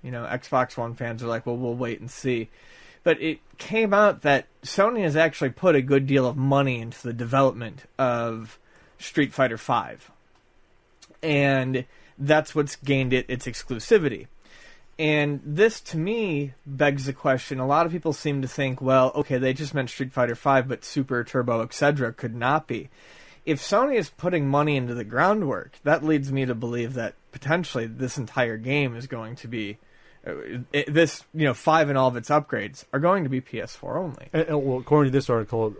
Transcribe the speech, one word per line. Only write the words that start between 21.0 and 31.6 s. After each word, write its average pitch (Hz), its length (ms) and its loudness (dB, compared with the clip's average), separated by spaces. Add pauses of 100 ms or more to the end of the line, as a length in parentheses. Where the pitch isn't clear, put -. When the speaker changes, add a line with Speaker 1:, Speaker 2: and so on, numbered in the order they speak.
Speaker 1:
Turbo, 120 380 0
et 117 140 -6
cetera, 143 360 2
could 120 240 -8
not 131 320 0
be." - 220 -8 (560)
If 143 160 0
Sony 254 340 2
is 202 140 0
putting 165 400 -2
money 147 260 2
into 123 180 -2
the 120 120 -6
groundwork, 143 800 -2
that 147 180 2
leads 143 300 2
me 135 120 0
to 127 80 -2
believe 120 420 -4
that 113 180 -6 (180)
potentially 147 540 -2
this 123 320 -6
entire 117 400 -2
game 131 360 -2
is 120 140 -12
going 117 300 -10
to - 100 -16
be, 107 300 -8 (500)
uh, 85 60 -8 (400)
it, 143 200 -2
this, 156 300 4 (100)
you 156 120 0
know, 131 80 2
five 160 340 4